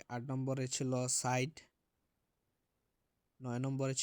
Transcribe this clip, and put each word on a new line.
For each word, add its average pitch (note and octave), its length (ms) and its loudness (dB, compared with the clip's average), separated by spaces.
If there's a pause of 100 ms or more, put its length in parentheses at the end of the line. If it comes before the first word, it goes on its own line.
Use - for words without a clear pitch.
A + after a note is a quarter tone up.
(160)
আট A#2+ 160 -4
নম্বরে C3 340 0 (100)
ছিল C3 160 0 (300)
সাইড, B2+ 320 2 (1900)
নয় B2 220 -2
নম্বরে C3+ 380 0